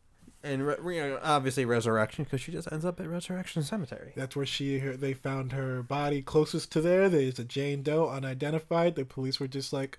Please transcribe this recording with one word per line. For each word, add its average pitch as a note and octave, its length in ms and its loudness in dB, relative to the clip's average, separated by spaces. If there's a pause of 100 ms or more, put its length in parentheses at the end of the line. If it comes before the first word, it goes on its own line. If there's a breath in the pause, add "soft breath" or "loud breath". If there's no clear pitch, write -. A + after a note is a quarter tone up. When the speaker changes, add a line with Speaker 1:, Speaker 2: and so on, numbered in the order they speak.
(420)
Speaker 1:
And C#3 240 -2
re-, D3 120 2
re-, F3 180 -4
you D#3+ 60 -2
know, C3+ 200 -2
obviously C3+ 420 2
Resurrection, A2+ 600 2
'cause C3+ 160 -4
she - 120 -8
just E3 180 -8
ends D#3 140 -4
up F3+ 160 -4
at E3+ 80 -8
Resurrection F3 560 -4
Cemetery. - 500 -6
Speaker 2:
That's C3 220 -6
where C#3 100 0
she, C#3 320 -2
her, C3+ 180 -4
they C3+ 160 -2
found C3 400 -4
her C3 300 -2
body C#3+ 400 0
closest D#3 500 2
to D#3+ 80 4
there. F#3 280 6
There's C3 320 4
a A#2 40 -6
Jane C#3 380 -2
Doe, D3+ 260 2
unidentified. D3 840 0
The C#3 100 -2
police C3 360 -4
were C3+ 80 -2
just C3+ 240 -6
like, C3+ 260 -4